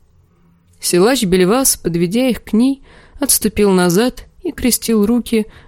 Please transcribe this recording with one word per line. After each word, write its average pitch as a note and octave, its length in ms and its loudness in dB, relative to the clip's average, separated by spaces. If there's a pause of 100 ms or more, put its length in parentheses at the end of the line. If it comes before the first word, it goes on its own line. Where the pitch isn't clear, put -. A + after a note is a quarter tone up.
(800)
Силач A3 440 0
Бельвас, F#3+ 540 0
подведя F3+ 500 -2
их A3 160 -4
к - 100 -8
ней, C4 300 0 (360)
отступил G#3 520 0
назад F#3 540 2 (160)
и E4+ 100 -6
крестил A3 540 0
руки A3+ 400 0 (220)